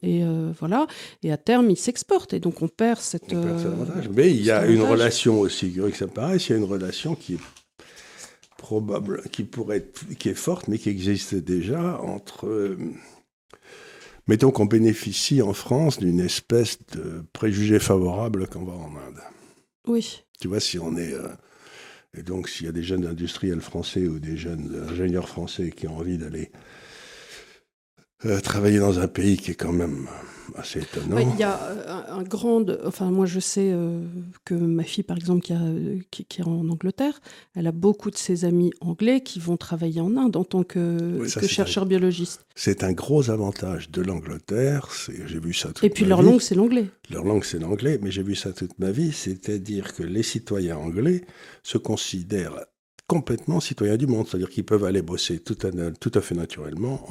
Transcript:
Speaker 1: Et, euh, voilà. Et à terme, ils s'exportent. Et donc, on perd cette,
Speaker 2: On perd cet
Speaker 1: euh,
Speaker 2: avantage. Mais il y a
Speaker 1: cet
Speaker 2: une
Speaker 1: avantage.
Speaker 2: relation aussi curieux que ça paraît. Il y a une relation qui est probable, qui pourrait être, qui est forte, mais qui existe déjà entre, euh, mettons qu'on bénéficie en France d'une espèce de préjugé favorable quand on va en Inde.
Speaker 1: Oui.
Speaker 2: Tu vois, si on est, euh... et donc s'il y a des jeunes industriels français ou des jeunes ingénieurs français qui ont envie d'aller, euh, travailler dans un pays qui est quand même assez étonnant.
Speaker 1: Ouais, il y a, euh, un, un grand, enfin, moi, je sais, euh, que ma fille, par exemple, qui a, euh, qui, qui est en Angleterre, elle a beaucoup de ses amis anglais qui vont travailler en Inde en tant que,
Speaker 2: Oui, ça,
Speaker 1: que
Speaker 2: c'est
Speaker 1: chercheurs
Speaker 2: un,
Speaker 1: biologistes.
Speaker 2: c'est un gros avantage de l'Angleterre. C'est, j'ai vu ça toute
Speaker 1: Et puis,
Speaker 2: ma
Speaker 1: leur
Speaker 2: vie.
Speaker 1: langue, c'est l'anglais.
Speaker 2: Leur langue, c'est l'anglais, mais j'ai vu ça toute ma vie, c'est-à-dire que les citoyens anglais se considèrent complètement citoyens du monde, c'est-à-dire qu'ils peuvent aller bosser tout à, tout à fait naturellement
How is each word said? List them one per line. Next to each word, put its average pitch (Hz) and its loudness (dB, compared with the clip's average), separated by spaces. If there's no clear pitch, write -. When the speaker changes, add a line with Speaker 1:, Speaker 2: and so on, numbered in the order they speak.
Speaker 1:
Et, 175 2
euh, 160 -2
voilà. 233 0
Et 160 0
à 147 0
terme, 240 6
ils 180 4
s'exportent. - 0
Et 180 -2
donc, 170 -2
on 165 0
perd 226 0
cette, - -8
Speaker 2:
On 175 0
perd 170 0
cet 170 -2
Speaker 1:
euh, 175 -2
Speaker 2:
avantage. 170 -4
Mais 139 8
il 120 4
y 107 6
a 107 6
Speaker 1:
cet 104 6
Speaker 2:
une 113 8
Speaker 1:
avantage. 110 6
Speaker 2:
relation 113 4
aussi 95 0
curieux 95 0
que 98 -4
ça 95 -4
paraît. 135 0
Il 175 0
y - 2
a 113 6
une 107 2
relation 95 -4
qui - -8
est 80 -6
probable, 104 -4
qui - -6
pourrait 104 -6
être, - -8
qui - -2
est 95 -2
forte, - -4
mais 107 0
qui 107 -4
existe 98 -2
déjà 95 -2
entre, - -10
euh, 101 -2
mettons 117 6
qu'on 110 4
bénéficie 110 4
en 101 2
France 139 0
d'une 87 2
espèce 113 0
de 82 -8
préjugé 104 4
favorable 95 2
quand 85 -12
on 90 -8
va 92 -10
en 85 -12
Inde. 69 -16
Speaker 1:
Oui. 233 -2
Speaker 2:
Tu - -6
vois, 101 0
si - -2
on 82 -4
est, 85 -6
euh... - -8
et 82 -12
donc 90 -6
s'il - -10
y 82 -6
a - -6
des 85 -4
jeunes 90 -2
industriels 85 -4
français 87 -4
ou 80 -2
des 78 -8
jeunes 78 -8
ingénieurs 90 -2
français 85 -6
qui - -10
ont 80 -8
envie 87 -4
d'aller, 78 -8
euh, 101 2
travailler 104 4
dans 101 4
un 92 2
pays 95 4
qui - -8
est 82 -6
quand 85 -2
même 73 -2
assez - -8
étonnant. 76 -4
Speaker 1:
Ouais, - 4
il 208 0
y 214 2
a, 196 0
euh, 196 -8
un, 175 -10
un 190 -6
grand, 226 2
enfin, 185 -2
moi, 190 4
je 180 -2
sais, 196 0
euh, 170 -2
que 180 -2
ma 165 2
fille, 180 -4
par 175 -4
exemple, 175 2
qui - -6
a, 170 0
euh, 165 -2
qui, - -12
qui - -8
est - -4
en 165 0
Angleterre, 190 -2
elle 170 -2
a 165 2
beaucoup 202 2
de - -10
ses 175 -2
amis 175 4
anglais 220 2
qui 226 -12
vont 170 0
travailler 165 -4
en 190 0
Inde 254 2
en 185 0
tant 185 2
que, 170 -2
Speaker 2:
Oui, 113 -4
ça, - -4
Speaker 1:
que 202 2
Speaker 2:
c'est 196 -2
Speaker 1:
chercheurs 190 0
Speaker 2:
un, - 2
Speaker 1:
biologistes. 180 2
Speaker 2:
c'est - 0
un 92 2
gros 123 2
avantage 98 -4
de 85 -2
l'Angleterre. 95 -2
C'est, - -10
j'ai 80 -6
vu 85 -4
ça - -4
toute - 0
Speaker 1:
Et 208 6
puis, 208 2
Speaker 2:
ma 190 6
Speaker 1:
leur 180 8
Speaker 2:
vie. 190 12
Speaker 1:
langue, 247 10
c'est - -2
l'anglais. 226 4
Speaker 2:
Leur 78 -6
langue, 101 2
c'est - -6
l'anglais, 104 0
mais 101 -2
j'ai 95 -4
vu 98 -2
ça 95 -6
toute 90 -10
ma 95 0
vie, 151 0
c'est-à-dire 101 -6
que - -8
les 90 -2
citoyens 95 -2
anglais 104 0
se - -2
considèrent 92 -4
complètement 160 0
citoyens 107 0
du 143 2
monde, 113 2
c'est-à-dire 92 -4
qu'ils - -4
peuvent 104 2
aller 95 2
bosser 85 -4
tout - -8
à, 90 -2
tout 98 -4
à 101 4
fait - -6
naturellement 85 -6